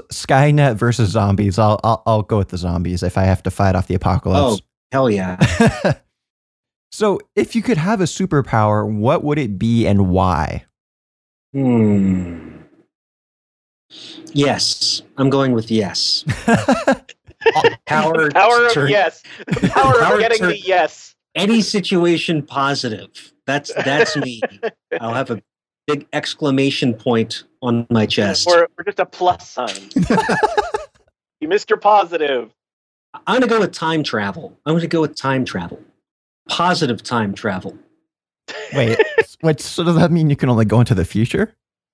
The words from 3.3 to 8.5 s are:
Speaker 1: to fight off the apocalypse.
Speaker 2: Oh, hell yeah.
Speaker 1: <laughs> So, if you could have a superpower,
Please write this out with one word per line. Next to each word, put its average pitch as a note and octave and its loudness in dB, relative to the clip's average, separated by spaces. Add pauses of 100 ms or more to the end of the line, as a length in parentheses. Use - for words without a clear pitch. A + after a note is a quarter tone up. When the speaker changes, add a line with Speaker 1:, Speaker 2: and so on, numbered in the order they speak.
Speaker 1:
to F#2 -4
fight F#2+ 2
off F2+ -2
the F2+ 0
apocalypse. F#2 0
Speaker 2:
Oh, - -20 (260)
hell C3+ 2
yeah. F#2 -4 (440)
Speaker 1:
<laughs> D#3+ 0 (1000)
So, G#3 0 (160)
if - 0
you A#3 0
could A#3 0
have F#3+ 0
a F3+ 2
superpower, A2+ 2